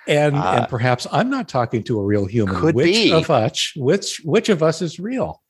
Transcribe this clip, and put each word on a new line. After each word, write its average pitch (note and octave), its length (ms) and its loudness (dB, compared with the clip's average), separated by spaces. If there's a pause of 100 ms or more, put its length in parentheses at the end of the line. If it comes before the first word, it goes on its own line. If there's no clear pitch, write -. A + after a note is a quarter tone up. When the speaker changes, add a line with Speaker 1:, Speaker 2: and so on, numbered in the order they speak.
Speaker 1:
And, D3 300 2
Speaker 2:
Uh, F#2 220 0
Speaker 1:
and A#2+ 100 0
perhaps B2 420 0
I'm G3 180 0
not C4 200 -4
talking A#2+ 340 -2
to A2+ 160 -2
a G2 60 -2
real G2+ 200 0
human. G2 300 0
Speaker 2:
could D3+ 200 2
Speaker 1:
Which C3+ 100 2
Speaker 2:
be. G#3 260 4
Speaker 1:
of D#3+ 180 2
us, B2 460 0
which, D#3+ 480 -2
which F#3 260 0
of E3 140 2
us D#3+ 180 0
is E3+ 180 -6
real? G#3+ 500 -6